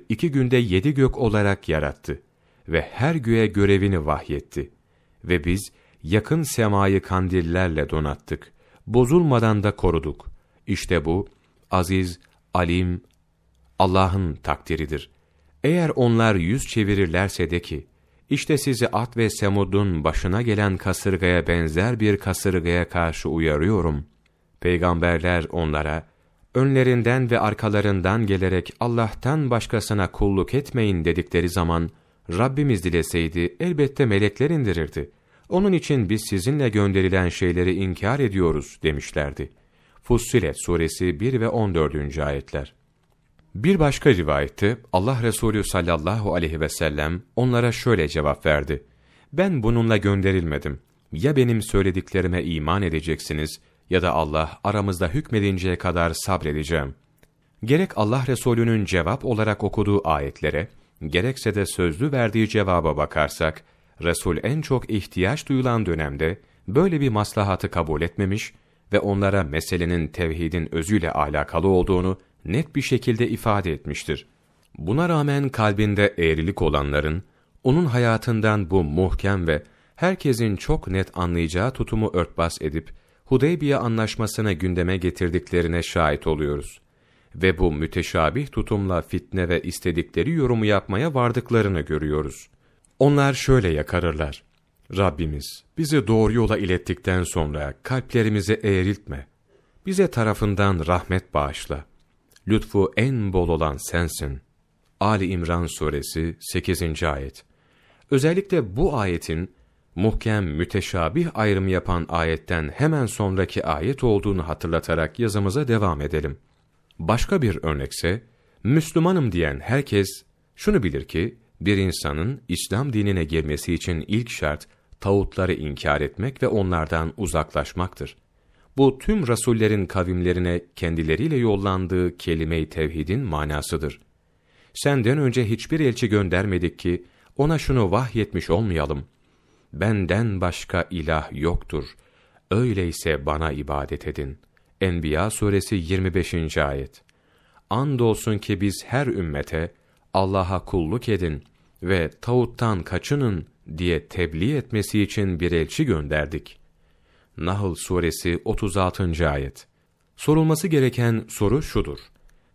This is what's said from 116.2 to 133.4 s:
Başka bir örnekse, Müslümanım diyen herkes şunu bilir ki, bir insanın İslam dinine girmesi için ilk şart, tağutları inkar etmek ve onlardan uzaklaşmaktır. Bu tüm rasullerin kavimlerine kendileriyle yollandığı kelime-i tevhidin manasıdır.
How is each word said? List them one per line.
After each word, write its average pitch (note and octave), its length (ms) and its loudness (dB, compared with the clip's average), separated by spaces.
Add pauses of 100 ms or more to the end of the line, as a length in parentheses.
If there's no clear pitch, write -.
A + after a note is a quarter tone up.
Başka A#2 420 0
bir G2+ 220 0
örnekse, D#2+ 600 -2 (400)
Müslümanım D#3+ 680 2
diyen D#2 280 -2
herkes G#2 480 0 (480)
şunu G3+ 280 0
bilir C2+ 220 -2
ki, F#2+ 320 -4 (240)
bir G2 160 2
insanın F#2 680 -2
İslam A2 460 -2
dinine G2+ 300 0
girmesi D2+ 500 -2
için E2 340 -4
ilk A#2 220 -2
şart, - 380 -6 (320)
tağutları F#2+ 540 0
inkar D2 480 -2
etmek G#2+ 420 -6
ve B2+ 40 2
onlardan E2 720 0
uzaklaşmaktır. D#2 960 -4 (640)
Bu C3+ 200 6
tüm G#3 300 -2
rasullerin G#2+ 580 2
kavimlerine F2+ 760 0 (140)
kendileriyle E2 600 0
yollandığı F#2+ 800 0
kelime-i D#2+ 520 -2
tevhidin D#2+ 500 -2
manasıdır. D2+ 840 -4 (720)